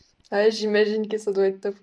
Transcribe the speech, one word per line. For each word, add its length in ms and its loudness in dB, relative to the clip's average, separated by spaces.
Ouais, 180 4
j'imagine 580 0
que 120 -4
ça 120 -4
doit 140 2
être 160 -2
top 220 -6